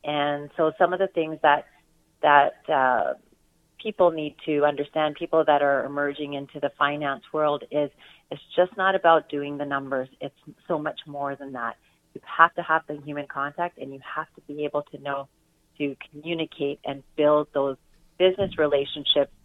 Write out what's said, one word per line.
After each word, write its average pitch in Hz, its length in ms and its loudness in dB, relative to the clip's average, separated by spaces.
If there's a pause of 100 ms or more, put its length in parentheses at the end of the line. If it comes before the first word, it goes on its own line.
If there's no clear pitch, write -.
And 147 520 -4
so 156 220 2
some 175 140 2
of 180 60 -4
the 190 80 2
things 160 360 -4
that, 147 240 4 (560)
that, 143 460 4
uh, 127 460 2 (680)
people 196 280 2
need 151 240 -6 (120)
to 147 180 2
understand, 147 500 -2
people 160 300 0
that 147 180 4
are 139 220 2
emerging 143 500 -4
into 139 240 -10
the 143 200 -2
finance 143 440 -2 (100)
world, 147 380 0
is 147 200 0 (400)
it's 156 120 -12 (140)
just 180 200 2
not 190 180 2
about 165 340 4
doing 143 300 -6
the 143 60 -4
numbers. 139 440 -4 (120)
It's - 140 -10 (320)
so 165 120 -2
much 151 280 -6
more 143 300 -6
than 139 160 -12
that. 117 240 -6 (380)
You - 100 -14
have - 300 6
to 170 80 -6
have 160 260 2
the 151 160 -6
human 147 220 -8
contact, 147 520 -6
and 135 140 -12
you 135 80 -14 (160)
have 156 180 -6
to - 60 -20 (120)
be 147 120 -6
able 147 260 -4
to 151 80 -16
know 139 300 -8 (500)
to 143 160 -4 (160)
communicate 151 760 -6
and 139 180 -8 (140)
build 151 360 4
those 139 240 -2 (420)
business 185 400 2
relationships 143 720 0 (140)